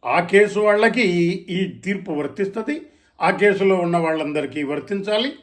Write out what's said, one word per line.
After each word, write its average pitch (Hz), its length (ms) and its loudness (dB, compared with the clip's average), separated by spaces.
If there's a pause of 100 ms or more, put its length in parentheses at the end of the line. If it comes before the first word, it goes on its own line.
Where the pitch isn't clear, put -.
ఆ 127 140 2
కేసు 202 400 4
వాళ్ళకి 214 460 2 (440)
ఈ 170 300 -4
తీర్పు 190 320 -6
వర్తిస్తది. 196 680 -6 (400)
ఆ 165 100 2
కేసులో 190 440 2
ఉన్న 175 220 0
వాళ్ళందరికీ 151 680 -2
వర్తించాలి. 202 680 -4 (120)